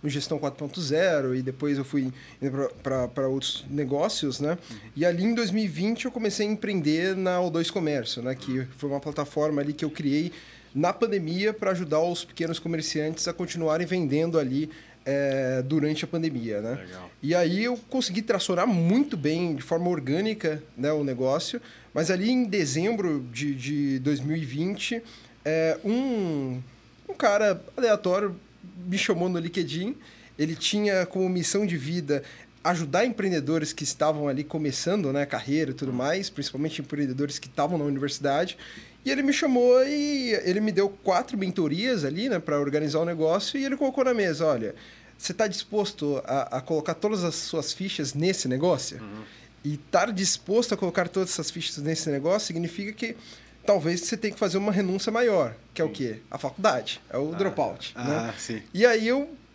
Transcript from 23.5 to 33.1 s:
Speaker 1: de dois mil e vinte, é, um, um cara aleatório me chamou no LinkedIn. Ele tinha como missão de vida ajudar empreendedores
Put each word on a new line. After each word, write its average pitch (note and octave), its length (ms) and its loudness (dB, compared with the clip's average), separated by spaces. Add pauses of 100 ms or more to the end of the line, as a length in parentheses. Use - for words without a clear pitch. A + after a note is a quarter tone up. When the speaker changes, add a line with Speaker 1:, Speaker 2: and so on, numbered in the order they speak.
Speaker 1:
de C#3 440 0
dois C#3+ 220 0
mil D3 160 -2
e D#3+ 80 -4
vinte, F3+ 580 -2 (420)
é, D#3+ 400 2
um, F#3+ 760 0 (480)
um G4 60 -8
cara G#3+ 480 4 (140)
aleatório G#3 580 2 (520)
me F3+ 100 -2
chamou F#3 320 2
no F3+ 100 0
LinkedIn. E3+ 560 -2 (440)
Ele D3+ 180 0
tinha G3+ 480 2
como F#3 240 0
missão F#3 380 2
de E3+ 100 0
vida D3 480 -2 (400)
ajudar E3 400 2
empreendedores E3 720 0